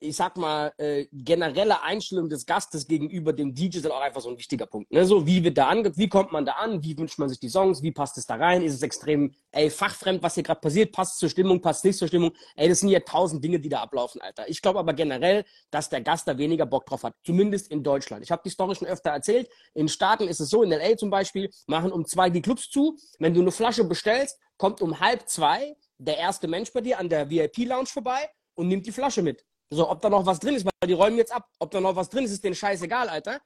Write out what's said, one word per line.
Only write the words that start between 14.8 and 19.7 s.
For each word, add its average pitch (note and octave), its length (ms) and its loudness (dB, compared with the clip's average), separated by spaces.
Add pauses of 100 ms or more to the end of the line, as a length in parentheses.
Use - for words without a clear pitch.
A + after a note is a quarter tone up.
generell, D#3 520 2 (260)
dass C#3+ 180 -4
der C3+ 120 -4
Gast D#3+ 280 -2
da C#3 100 -2
weniger D#3 280 0
Bock C3 200 -2
drauf - 160 -8
hat. A#2 120 -6 (100)
Zumindest G3 460 0
in D3+ 120 -4
Deutschland. C3+ 420 -2
Ich - 60 -8
hab E3+ 120 -2
die F#3 80 -10
Story F#3 240 -4
schon F3 140 -8
öfter F3+ 220 -4
erzählt. A3 380 0 (260)